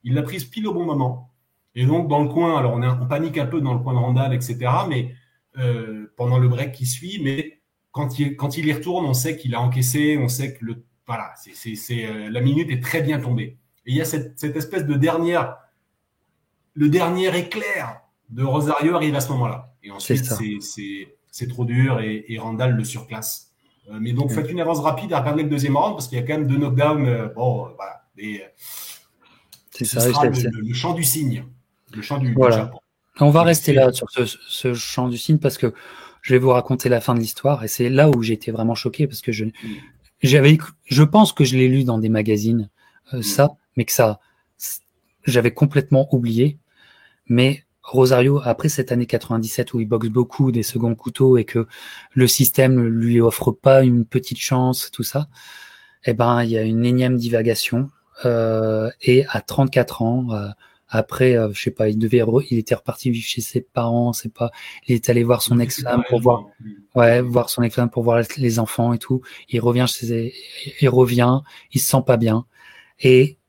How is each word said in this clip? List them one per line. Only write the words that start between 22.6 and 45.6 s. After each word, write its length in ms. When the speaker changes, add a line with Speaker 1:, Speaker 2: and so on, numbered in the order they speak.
Speaker 1:
le 100
surclasse. 680
Euh, 100
mais 120
donc, 180
Speaker 2:
Mm. 40
Speaker 1:
faites 160
une 100
avance 200
rapide 320
à 80
regarder 220
le 80
deuxième 260
round 180
parce 140
qu'il 100
y 40
a 20
quand 140
même 80
deux 100
knockdowns. 500
Euh, 280
bon, 320
euh, 100
voilà. 280
Et, 240
euh, 60
Speaker 2:
C'est 140
Speaker 1:
ce 160
Speaker 2:
ça, 0
Speaker 1:
sera 220
Speaker 2:
c'est, 60
Speaker 1:
le, 60
Speaker 2:
c'est 160
Speaker 1:
le, 100
le 120
chant 220
du 100
cygne. 400
Le 60
chant 160
du, 120
du 60
Speaker 2:
Voilà. 220
Speaker 1:
Japon. 220
Speaker 2:
On 100
va 120
Speaker 1:
Et 40
Speaker 2:
rester 260
Speaker 1:
c'est 60
Speaker 2:
là 140
sur 180
ce, 140
ce 480
chant 360
du 100
cygne 200
parce 200
que 160
je 100
vais 60
vous 100
raconter 400
la 140
fin 120
de 60
l'histoire 440
et 40
c'est 220
là 180
où 140
j'ai 100
été 180
vraiment 240
choqué 320
parce 140
que 120
je, 120
Speaker 1:
Mm. 60
Speaker 2:
j'avais, 360
je 160
pense 320
que 100
je 140
l'ai 100
lu 160
dans 140
des 100
magazines, 600
euh, 60
Speaker 1:
Mm. 40
Speaker 2:
ça, 340
mais 80
que 80
ça, 280
j'avais 280
complètement 600